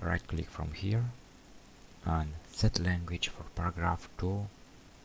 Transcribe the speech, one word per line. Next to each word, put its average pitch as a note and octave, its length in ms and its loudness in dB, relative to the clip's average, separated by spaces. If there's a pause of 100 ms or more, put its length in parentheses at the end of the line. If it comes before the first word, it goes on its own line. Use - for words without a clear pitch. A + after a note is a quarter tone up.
right E2+ 260 0
click D#2+ 220 -2
from D#2 240 -4
here G#2+ 320 2 (1000)
and D#2+ 260 2 (180)
set - 280 4
language F2 500 2
for - 160 -8 (100)
paragraph E2+ 640 0
two, G2 300 0 (580)